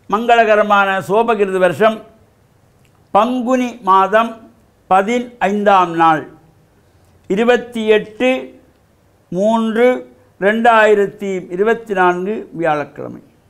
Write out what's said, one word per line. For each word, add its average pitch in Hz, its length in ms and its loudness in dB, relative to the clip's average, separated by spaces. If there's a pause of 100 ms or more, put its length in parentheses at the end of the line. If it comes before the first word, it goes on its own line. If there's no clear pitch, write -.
(140)
மங்களகரமான 214 760 2 (180)
சோபகிருது 202 560 0
வருஷம் 185 320 2 (1160)
பங்குனி 247 560 0 (180)
மாதம் 190 420 2 (600)
பதினைந்தாம் 202 1120 0
நாள் 160 200 2 (1080)
இருபத்தி 233 520 -2 (140)
எட்டு 247 340 -2 (1080)
மூன்று 220 500 0 (540)
ரெண்டாயிரத்தி 214 880 2 (240)
இருபத்தி 220 440 -2
நான்கு 185 360 -2 (240)
வியாழக்கிழமை. 139 640 -6 (260)